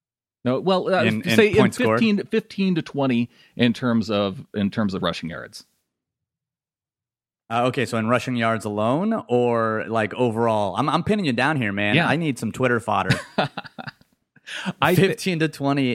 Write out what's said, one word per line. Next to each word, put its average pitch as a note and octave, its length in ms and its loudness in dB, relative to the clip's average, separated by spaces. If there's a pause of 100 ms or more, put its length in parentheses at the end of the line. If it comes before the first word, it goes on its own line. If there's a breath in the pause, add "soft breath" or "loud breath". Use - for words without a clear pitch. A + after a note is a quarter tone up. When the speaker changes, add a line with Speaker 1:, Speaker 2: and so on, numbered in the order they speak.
(440)
Speaker 1:
No, B2 160 0
well, F3+ 340 0
uh, F3+ 100 2
Speaker 2:
In, A2 180 0
in A3+ 140 0
Speaker 1:
say A3 120 8
in F3+ 80 0
Speaker 2:
point - 180 4
score? A#3+ 240 2
Speaker 1:
fifteen, G#3+ 280 2
fifteen G3 500 -2
to D#3 60 0
twenty C3 460 0 (280 soft breath)
in A#2+ 160 4
terms A2+ 380 0
of, G2+ 440 -2
in G2+ 160 0
terms G#2 240 -2
of F#2 80 -4
rushing E2 280 -4
yards. - 360 -16 (1800)
Speaker 2:
Uh, A#2+ 140 0
okay, B2+ 220 0
so A#2+ 100 -4
in A2 120 0
rushing B2 280 0
yards A2+ 300 0
alone, B2+ 640 -2
or, A#2 600 0
like, G#2+ 260 0
overall? A2 600 0
I'm, B2+ 120 0
I'm D3+ 140 0
pinning G#3 220 0
you C#3+ 80 0
down C3 240 0
here, A2 160 -2
man. G#2 240 0
Speaker 1:
Yeah. D#3+ 100 2
Speaker 2:
I C3 100 0
need D#3 220 -2
some G#2+ 140 -4
Twitter B2 260 0
fodder. G#2 400 0 (200)
Speaker 1:
<laughs> - 1400 -10
I D#3+ 120 6
thi- E3+ 140 4
Speaker 2:
Fifteen F3 320 -2
to D#3+ 80 2
twenty C#3 460 -2